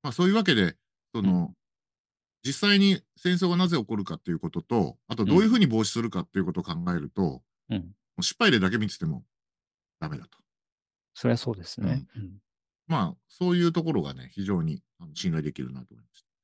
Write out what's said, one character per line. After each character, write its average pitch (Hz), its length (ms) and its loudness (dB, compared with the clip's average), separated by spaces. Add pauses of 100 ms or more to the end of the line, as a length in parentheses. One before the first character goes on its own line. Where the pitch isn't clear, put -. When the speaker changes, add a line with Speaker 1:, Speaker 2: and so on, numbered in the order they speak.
Speaker 1:
ま 139 80 -6
あ、 - 20 -10
そ 175 120 2
う 185 40 6
い 196 40 4
う - 20 2
わ 220 100 2
け 175 100 4
で、 95 220 4 (380)
そ 113 80 -2
の、 95 100 4
Speaker 2:
う 90 80 4 (100)
ん。 - 40 -20 (880)
Speaker 1:
実 143 260 -2
際 202 100 6
に 196 220 4 (160)
戦 180 180 0
争 180 140 2
が 175 80 2
な 180 120 2
ぜ 165 80 2
起 120 80 0
こ 110 120 -4
る 101 80 -2
か 82 140 -8
と - 120 -10
い 85 40 0
う 80 40 -4
こ 82 120 -6
と 85 120 -6
と、 95 360 0 (100)
あ - 80 -6
と 110 80 0
ど 127 140 4
う 196 40 6
い 220 40 4
う - 20 4
ふ 226 60 4
う 254 40 4
に 202 80 6
防 113 140 2
止 110 60 2
す 117 140 -4
る 117 100 -4
か 90 140 -4
と - 140 -6
い 95 40 0
う - 20 0
こ 87 80 -4
と 90 80 -4
を - 20 -8
考 85 120 -8 (200)
え 82 60 -2
る 71 100 -10
と、 78 320 -2 (280)
Speaker 2:
う 117 40 -2
ん。 - 20 -2
う - 20 -2
ん。 92 40 -6
Speaker 1:
も 85 60 -16 (300)
う - 40 -6
失 - 160 -4
敗 220 120 4
例 120 100 4
だ 92 100 2
け 113 80 -2
見 107 100 -2
て - 100 -10
て 87 80 -6
も 76 180 -6 (760)
ダ 78 80 -8
メ 76 100 -10
だ - 80 -18
と。 - 120 -20 (760)
Speaker 2:
そ - 140 -2
り 120 60 4
ゃ - 20 0
そ 120 160 -6
う 104 40 -6
で 87 80 -16
す - 160 -14
ね。 139 340 -2
Speaker 1:
う - 40 -12
ん。 107 40 -12
Speaker 2:
う - 40 -10
ん。 95 120 -20 (480)
Speaker 1:
ま 156 280 -2
あ、 - 20 -18 (120)
そ 180 220 -2
う 175 60 2
い 175 80 4
う 170 80 4
と 170 100 0
こ 160 100 -2
ろ 107 100 0
が 69 120 -8
ね、 64 180 -16
非 98 120 -6
常 92 180 0
に、 78 200 -4 (160)
あ 85 80 -20
の、 76 80 -20
信 90 180 -4
頼 80 100 -2
で 73 100 -6
き - 100 -14
る 64 100 -10
な 65 80 -14
と 60 140 -20
思 57 80 -20
い - 20 -20
ま - 100 -20
し - 80 -20
た。 - 40 -20 (180)